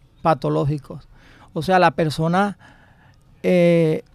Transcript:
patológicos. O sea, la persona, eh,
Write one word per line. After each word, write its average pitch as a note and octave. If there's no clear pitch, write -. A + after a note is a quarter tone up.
patológicos. D3+
O E3
sea, F#3
la E3+
persona, E3+
eh, E3+